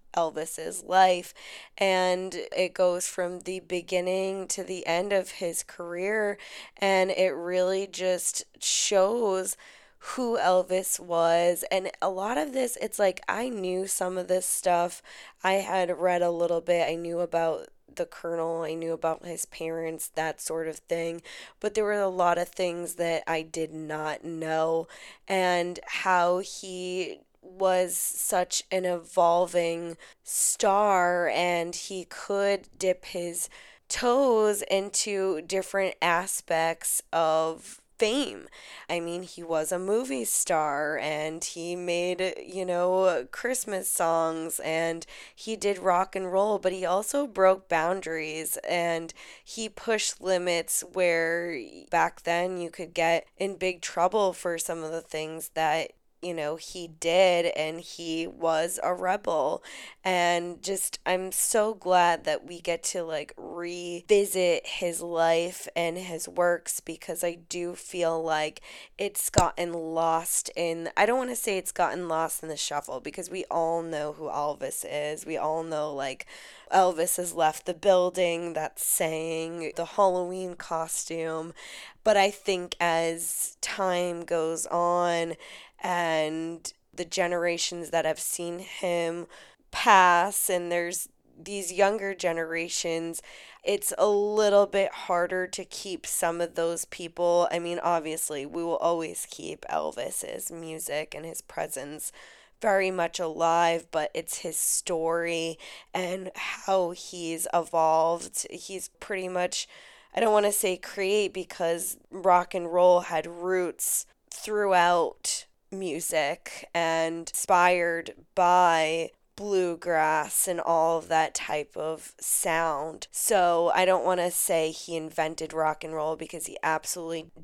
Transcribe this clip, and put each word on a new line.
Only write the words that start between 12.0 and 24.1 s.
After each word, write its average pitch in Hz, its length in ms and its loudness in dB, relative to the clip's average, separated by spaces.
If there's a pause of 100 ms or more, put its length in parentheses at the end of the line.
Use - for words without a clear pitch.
a 190 80 2
lot 196 280 -2
of 302 140 0
this, 254 300 -2
it's - 180 -4
like, 190 300 2
I 233 180 -2
knew 190 400 -4
some 185 300 -2
of 180 100 -4
this 185 180 2
stuff. 175 560 0 (400)
I 190 120 2
had 180 440 0
read 175 240 2
a 175 100 2
little 170 280 0
bit. 170 260 2
I 156 100 0
knew 170 260 -4
about 165 480 0 (260)
the 175 120 -4
Colonel, 165 560 -4
I 156 100 -4
knew 165 180 -6
about 160 320 -2
his 170 220 -8
parents, 160 720 -6
that 160 260 -4
sort 160 260 -4
of 156 100 -6
thing. 165 440 -4 (380)
But 208 160 -4
there 214 80 2
were 208 100 0
a 202 140 2
lot 175 320 2
of 175 80 -2
things 175 480 -4
that 165 320 0
I 160 160 0
did 160 280 -6
not 156 520 -6